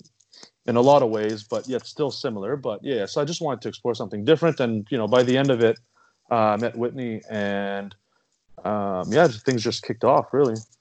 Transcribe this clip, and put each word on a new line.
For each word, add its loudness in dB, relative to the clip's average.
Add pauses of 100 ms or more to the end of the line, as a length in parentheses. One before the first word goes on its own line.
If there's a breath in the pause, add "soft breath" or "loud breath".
(680 loud breath)
in 0
a 6
lot 8
of 2
ways, -2
but -6
yet -6
still -4
similar. -6
But -8
yeah, -2
so -4
I -2
just -6
wanted -6
to -8
explore -6
something -8
different. 4
And, -2
you 0
know, 0
by 6
the 2
end 2
of 2
it, 4 (500)
uh, 0
I 4
met -4
Whitney -6
and, -6 (680)
um, -4
yeah, 6
things -2
just -4
kicked -6
off, 2
really. 2 (260)